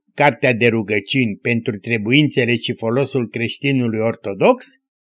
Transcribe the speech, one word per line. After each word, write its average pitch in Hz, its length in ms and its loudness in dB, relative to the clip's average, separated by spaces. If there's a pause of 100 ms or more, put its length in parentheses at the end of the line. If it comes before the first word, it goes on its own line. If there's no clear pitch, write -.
(140)
Cartea 139 380 2
de 117 140 2
rugăciuni 107 720 0
pentru 113 420 -2
trebuințele 120 800 2
și 117 180 -6
folosul 120 540 -2
creștinului 117 720 -2
ortodox 113 640 0 (340)